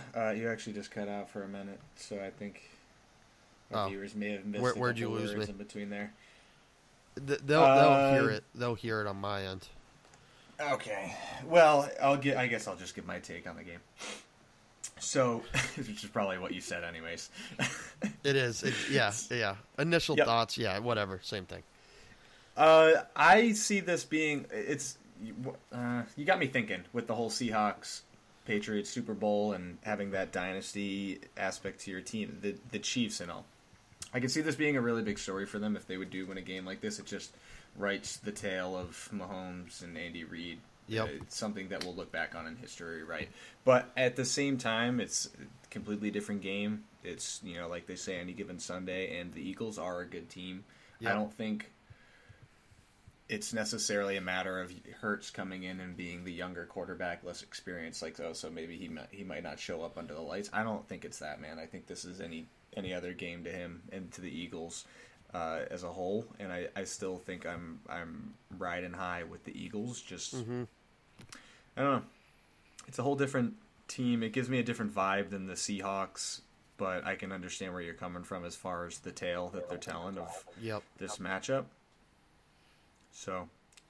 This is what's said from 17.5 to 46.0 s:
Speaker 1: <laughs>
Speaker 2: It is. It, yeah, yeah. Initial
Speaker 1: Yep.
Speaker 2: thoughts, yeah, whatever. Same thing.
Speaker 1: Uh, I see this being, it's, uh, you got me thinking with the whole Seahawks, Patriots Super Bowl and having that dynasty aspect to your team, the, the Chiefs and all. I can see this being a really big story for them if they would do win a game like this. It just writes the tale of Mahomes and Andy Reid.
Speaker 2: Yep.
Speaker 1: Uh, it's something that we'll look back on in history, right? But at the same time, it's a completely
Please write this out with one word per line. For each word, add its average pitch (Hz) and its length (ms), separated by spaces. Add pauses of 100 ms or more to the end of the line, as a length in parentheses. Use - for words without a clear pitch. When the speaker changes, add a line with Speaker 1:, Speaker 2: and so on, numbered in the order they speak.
Speaker 1:
<laughs> - 100 (540)
Speaker 2:
It 139 120
is. 120 260
It, - 120 (180)
yeah, 117 200 (200)
yeah. 104 240 (240)
Initial 160 380
Speaker 1:
Yep. 143 100
Speaker 2:
thoughts, 117 300
yeah, 101 220
whatever. 107 440
Same 95 220
thing. 87 180 (920)
Speaker 1:
Uh, 160 480 (120)
I 208 380
see 208 260
this 170 240
being, 156 480
it's, 107 460 (760)
uh, 120 300 (120)
you 143 100
got 185 120
me 170 100
thinking 104 360 (100)
with 117 140
the 113 80
whole 113 160
Seahawks, 107 720 (440)
Patriots 104 460
Super 110 240
Bowl 104 380
and 90 300
having 101 280
that 95 200
dynasty 98 920 (160)
aspect 95 440
to 101 100
your 92 100
team, 104 400
the, 101 160 (140)
the 107 80
Chiefs 110 420
and 87 100
all. - 140 (680)
I 127 60
can 131 100
see 156 120
this 156 140
being 147 220
a 123 40
really 117 220
big 104 160
story 98 280
for 107 100
them 104 180
if 92 120
they 92 100
would 95 140
do 92 160
win 95 100
a 92 40
game 92 240
like 95 160
this. 107 180
It - 60
just - 260 (460)
writes 101 400
the 104 140
tale 92 460
of 90 360
Mahomes 92 680
and 87 140
Andy 85 280
Reid. 85 340 (300)
Speaker 2:
Yep. 110 160
Speaker 1:
Uh, 90 40 (120)
it's - 160
something 104 320
that 92 140
we'll 87 120
look 87 160
back 82 240
on 80 100
in 80 120
history, 82 460
right? 78 260 (360)
But 127 320
at 127 180
the 127 100
same 139 320
time, 120 420
it's - 280
a - 420
completely 104 420